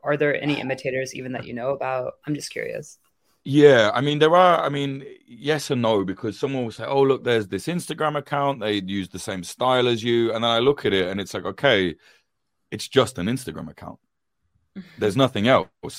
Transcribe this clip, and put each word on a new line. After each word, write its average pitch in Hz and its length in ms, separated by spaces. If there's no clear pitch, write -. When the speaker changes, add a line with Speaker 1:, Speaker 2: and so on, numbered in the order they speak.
Speaker 1:
are 147 140
there 147 260
any 143 180
imitators 131 540
even 127 180
that 120 140
you 123 80
know 120 160
about? 131 440
I'm 151 80
just - 160
curious. - 480
Speaker 2:
Yeah, 135 500
I 120 60
mean, 147 180
there 156 160
are, 180 260
I 156 80
mean, 139 360
yes 135 460
and 127 100
no, 110 240
because 95 320
someone 135 280
will 110 80
say, 113 120
"Oh, 139 180
look, 135 200
there's 113 240
this 95 220
Instagram 156 500
account. 139 400
They 104 240
use 95 260
the 90 120
same 92 240
style 127 420
as 117 160
you." 117 300
And 113 100
then 117 80
I 117 80
look 139 260
at 101 80
it 92 160
and 98 120
it's 92 140
like, 95 100
okay, 98 500
it's - 160
just 123 300
an 87 80
Instagram 78 440
account. - 300
Speaker 3:
<laughs> - 240
Speaker 2:
There's 104 180
nothing 123 320
else. 113 200